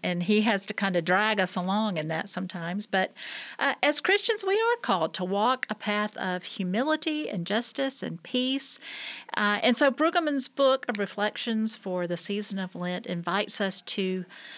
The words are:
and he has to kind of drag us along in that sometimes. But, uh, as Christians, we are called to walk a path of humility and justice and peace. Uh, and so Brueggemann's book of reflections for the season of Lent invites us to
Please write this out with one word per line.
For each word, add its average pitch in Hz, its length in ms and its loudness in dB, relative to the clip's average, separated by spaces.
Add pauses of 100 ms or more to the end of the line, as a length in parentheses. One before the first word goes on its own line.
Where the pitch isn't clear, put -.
and 175 220 0
he 214 180 4
has 208 240 2
to - 80 -2
kind 190 220 0
of 170 80 0
drag 202 360 2
us 180 160 2
along 190 400 0
in 156 120 -2
that 160 200 -4
sometimes. 185 580 -6
But, 190 260 0 (460)
uh, 262 240 2
as 294 180 4
Christians, 403 460 2
we 392 80 4
are 453 260 4
called 165 340 0
to 190 100 -4
walk 214 460 2
a 220 40 -4
path 208 420 -2
of 185 280 -2
humility 302 840 0
and 175 180 -4
justice 262 560 -2
and 170 200 -6
peace. 262 560 0 (580)
Uh, 208 260 2
and 240 140 4
so 277 140 6
Brueggemann's 302 580 2
book 262 400 2
of 214 100 0
reflections 214 800 -2
for 180 320 -4
the 175 80 -2
season 202 420 -4
of 185 160 -6
Lent 180 320 -4
invites 175 540 -2
us 190 220 -2
to 185 420 -2 (340)